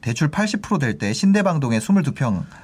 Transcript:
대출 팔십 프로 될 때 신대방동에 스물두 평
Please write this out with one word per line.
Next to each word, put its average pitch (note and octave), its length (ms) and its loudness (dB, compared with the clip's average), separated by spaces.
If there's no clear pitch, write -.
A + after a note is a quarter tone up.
대출 A#2+ 280 -2
팔십 G#3 340 -2
프로 G3 160 -2
될 B2+ 180 -2
때 G#2 160 -2
신대방동에 E3+ 680 2
스물두 F#3+ 320 2
평 G2+ 340 -2